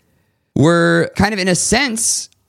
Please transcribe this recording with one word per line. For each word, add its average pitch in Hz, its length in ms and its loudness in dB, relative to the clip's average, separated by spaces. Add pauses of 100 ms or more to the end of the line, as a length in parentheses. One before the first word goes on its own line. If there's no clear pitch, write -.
(560)
were 170 600 2
kind 202 180 0
of, 202 60 -4
in 185 80 -2
a 180 80 2
sense, - 720 -2 (200)